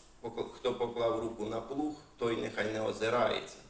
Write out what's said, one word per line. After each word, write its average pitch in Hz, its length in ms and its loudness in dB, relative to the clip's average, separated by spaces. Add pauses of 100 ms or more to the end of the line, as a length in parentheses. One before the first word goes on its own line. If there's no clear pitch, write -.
(220)
«Покл-, 113 340 -4
хто 123 200 0
поклав 113 440 2
руку 107 260 -4
на 113 160 -2
плуг, 147 320 -2 (240)
той 117 200 2
нехай 104 360 -2
не 110 80 0
озирається». - 760 2 (140)